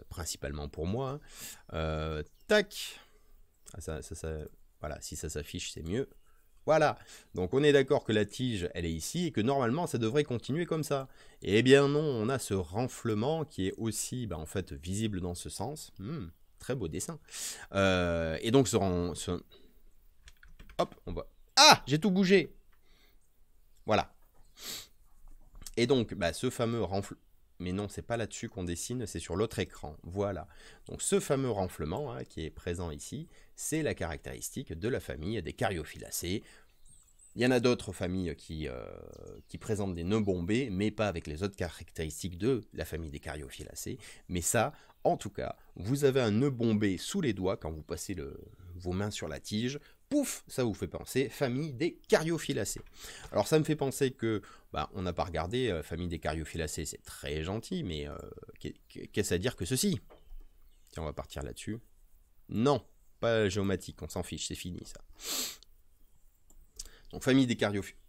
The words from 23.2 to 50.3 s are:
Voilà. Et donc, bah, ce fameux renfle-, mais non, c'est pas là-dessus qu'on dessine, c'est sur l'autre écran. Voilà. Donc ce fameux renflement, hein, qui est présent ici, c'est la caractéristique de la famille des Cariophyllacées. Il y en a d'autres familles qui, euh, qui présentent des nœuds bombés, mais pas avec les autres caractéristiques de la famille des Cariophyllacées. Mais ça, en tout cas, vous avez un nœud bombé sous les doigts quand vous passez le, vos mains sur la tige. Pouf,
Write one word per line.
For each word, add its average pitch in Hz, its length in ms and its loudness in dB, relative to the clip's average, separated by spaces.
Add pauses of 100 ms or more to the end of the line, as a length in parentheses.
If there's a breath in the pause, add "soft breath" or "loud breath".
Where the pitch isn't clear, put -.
Voilà. - 280 4 (1600 loud breath)
Et 120 100 4
donc, 123 260 2
bah, 90 180 0
ce 127 200 -2
fameux 117 320 0
renfle-, 95 340 -2 (400)
mais 90 160 -4
non, 101 160 -2
c'est - 120 -10
pas 117 160 -4
là-dessus 113 320 -6
qu'on 95 140 -6
dessine, 104 440 -4
c'est 85 120 -6
sur 85 160 -6
l'autre 110 240 0
écran. 78 440 -6
Voilà. 95 440 -4 (400 loud breath)
Donc - 140 -10
ce 196 180 2
fameux 135 300 0
renflement, 101 640 -2
hein, 127 120 -10
qui - 220 -10
est 73 40 -6
présent 87 420 -6
ici, 127 360 -10 (280 soft breath)
c'est - 280 -2
la 110 100 0
caractéristique 80 800 -6
de 82 140 -4
la 123 120 0
famille 87 440 -4
des - 100 -6
Cariophyllacées. 92 880 -4 (920 loud breath)
Il 113 80 0
y - 20 4
en 127 60 6
a 127 80 6
d'autres 117 340 2
familles 90 420 -2
qui, 78 320 -8
euh, 62 160 -6 (640)
qui - 120 -12
présentent 101 340 -2
des 85 100 -4
nœuds 104 160 4
bombés, 101 520 2
mais 101 180 2
pas 104 180 0
avec 85 200 -4
les 76 160 -4
autres 98 120 -2
caractéristiques 85 840 -6
de 117 240 2 (100)
la 85 100 -6
famille 80 280 -8
des 71 80 -10
Cariophyllacées. - 800 -10 (280 loud breath)
Mais 90 140 -2
ça, 117 320 2 (300 loud breath)
en 165 120 4
tout - 140 -8
cas, - 260 -6 (200 soft breath)
vous 131 280 0
avez 135 160 6
un 113 120 4
nœud 127 180 4
bombé 110 480 4
sous - 240 -4
les 127 120 2
doigts 95 220 0
quand - 160 -8
vous 78 120 -8
passez 82 320 -6
le, 71 280 -10 (300)
vos 87 180 -4
mains 101 200 0
sur - 160 -8
la 71 120 -6
tige. 123 400 -4 (300 soft breath)
Pouf, 277 380 0